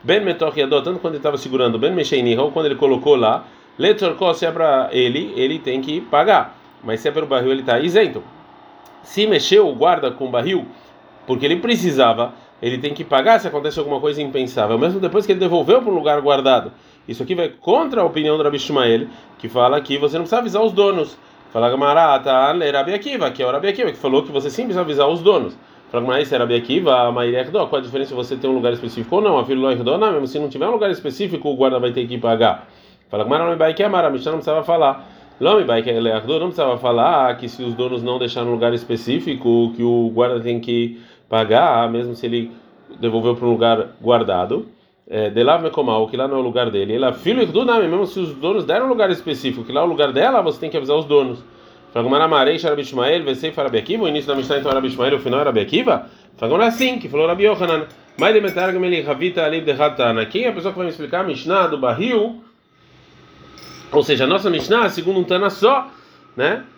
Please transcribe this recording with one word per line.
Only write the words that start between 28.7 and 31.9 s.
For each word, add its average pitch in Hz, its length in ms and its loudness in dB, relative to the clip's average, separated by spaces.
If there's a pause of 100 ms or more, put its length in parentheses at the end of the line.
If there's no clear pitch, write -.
específico 120 440 -6
ou 208 60 2
não? 185 160 2
A 117 60 0
filha 131 160 -2
Lo 131 100 2
Erdó, 120 260 0
não, 208 160 2
mesmo 139 140 -2
se 135 120 -8
não 147 100 -4
tiver 131 200 -4
um 233 40 0
lugar 214 180 0
específico, 151 580 -6
o 135 80 -2
guarda 131 220 2
vai 123 140 -2